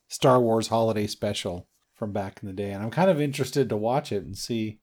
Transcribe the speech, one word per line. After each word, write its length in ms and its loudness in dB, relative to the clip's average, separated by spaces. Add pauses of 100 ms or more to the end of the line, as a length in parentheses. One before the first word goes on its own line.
Star 320 6
Wars 300 2
holiday 380 2
special 600 -6 (260)
from 180 -8
back 300 -6
in 60 -10
the 60 -10
day. 180 -6
And 120 -6
I'm 60 -4
kind 220 2
of 100 2
interested 480 0
to 80 -2
watch 340 0
it 120 -4
and 140 -12
see 460 -4